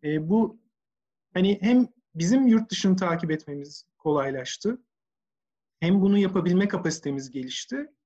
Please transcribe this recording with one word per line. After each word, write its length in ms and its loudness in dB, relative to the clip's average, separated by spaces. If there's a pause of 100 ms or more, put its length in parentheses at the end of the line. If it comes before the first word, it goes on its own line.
E, 260 -4
bu 300 0 (720)
hani 280 2
hem 260 4 (280)
bizim 320 2
yurt 240 4
dışını 240 2
takip 360 -2
etmemiz 540 -10 (120)
kolaylaştı, 840 -4 (1000)
hem 220 2
bunu 160 4
yapabilme 500 2
kapasitemiz 640 -6
gelişti 560 -10 (180)